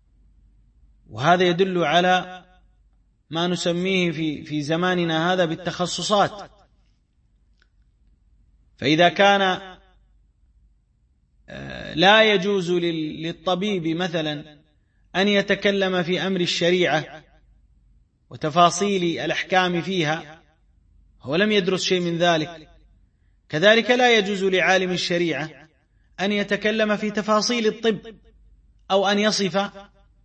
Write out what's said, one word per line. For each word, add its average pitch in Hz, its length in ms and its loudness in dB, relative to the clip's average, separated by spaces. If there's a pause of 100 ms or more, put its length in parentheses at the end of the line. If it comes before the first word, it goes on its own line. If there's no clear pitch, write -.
(1120)
وهذا 170 340 2
يدل 180 400 0
على 180 600 0 (840)
ما 165 160 -2
نسميه 180 640 -2
في، 156 340 -6
في 147 180 -6
زماننا 170 680 0
هذا 180 120 2
بالتخصصات. 170 1080 -2 (2250)
فإذا 156 320 4
كان، 190 520 2 (1900)
آه، - 460 -14
لا 214 400 6
يجوز 190 360 0
لل-، 160 520 -4
للطبيب 180 640 -4
مثلا 156 720 -6 (580)
أن 196 120 2
يتكلم 196 760 0
في 170 240 -2
أمر 190 140 -2
الشريعة 160 840 0 (1040)
وتفاصيل 170 920 2
الأحكام 175 640 0
فيها، 156 600 -4 (800)
هو 135 140 -4
لم 214 160 2
يدرس 185 300 0
شيء 185 180 0
من 170 180 -4
ذلك، 165 500 -2 (800)
كذلك 214 420 4
لا 247 280 4
يجوز 196 260 -2
لعالم 185 460 2
الشريعة 160 600 -2 (680)
أن 202 120 -2
يتكلم 208 640 0
في 208 140 -4
تفاصيل 214 560 0
الطب 214 320 0 (920)
أو 190 160 2
أن 202 120 2
يصف 196 520 0 (540)